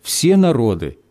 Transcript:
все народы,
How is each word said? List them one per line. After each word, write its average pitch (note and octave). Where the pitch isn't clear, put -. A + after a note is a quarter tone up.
все -
народы, A2+